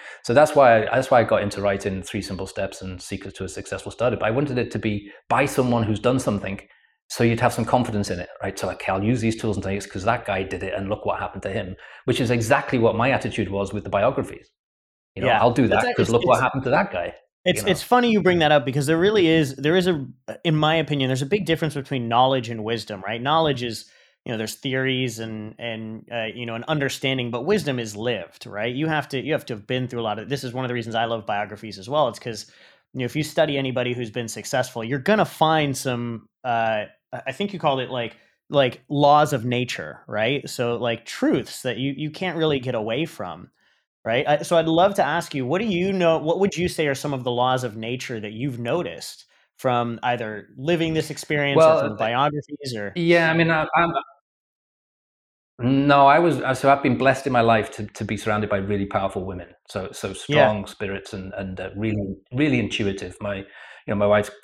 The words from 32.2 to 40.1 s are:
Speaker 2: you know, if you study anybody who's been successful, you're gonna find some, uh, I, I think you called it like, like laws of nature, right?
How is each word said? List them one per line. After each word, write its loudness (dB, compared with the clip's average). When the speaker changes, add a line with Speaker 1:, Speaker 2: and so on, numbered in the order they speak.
Speaker 2:
you -8
know, -2
if -6
you 0
study 0
anybody -2
who's -6
been -6
successful, -4
you're -4
gonna 2
find 2
some, -6
uh, -2
I, -10
I -6
think -6
you -6
called 0
it -6
like, -6
like 2
laws 4
of -2
nature, -4
right? -2